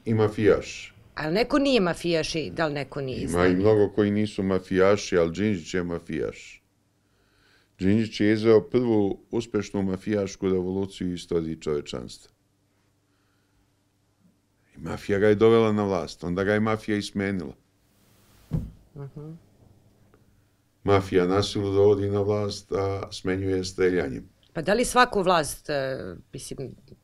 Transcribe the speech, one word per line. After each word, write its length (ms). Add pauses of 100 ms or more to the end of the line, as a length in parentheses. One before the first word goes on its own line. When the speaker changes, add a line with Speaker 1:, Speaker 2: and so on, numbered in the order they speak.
Speaker 1:
i 80
mafijaš. 800 (200)
Speaker 2:
Ali 180
neko 260
nije 220
mafijaš 540
i 160
da 160
li 60
neko 280
nije 140
Speaker 1:
Ima 80
i 20
Speaker 2:
izdajnik? 340
Speaker 1:
mnogo 300
koji 220
nisu 320
mafijaši, 720
ali 140
Đinđić 420
je 100
mafijaš. 800 (1160)
Đinđić 420
je 120
izveo 280
prvu 580 (120)
uspešnu 520
mafijašku 640
revoluciju 580
u 60
istoriji 440
čovečanstva. 760 (2500)
I 60
mafija 400
ga 80
je 80
dovela 360
na 120
vlast, 400
onda 200
ga 100
je 60
mafija 380
i 40
smenila. 520 (1400)
Speaker 2:
Mhm. 360 (1500)
Speaker 1:
Mafija 440
na 160
silu 280
dovodi 380
na 120
vlast, 500
a 400
smenjuje 540
streljanjem. 640 (240)
Speaker 2:
Pa 80
da 120
li 120
svaku 360
vlast, 480
e, 280 (360)
mislim, 380 (320)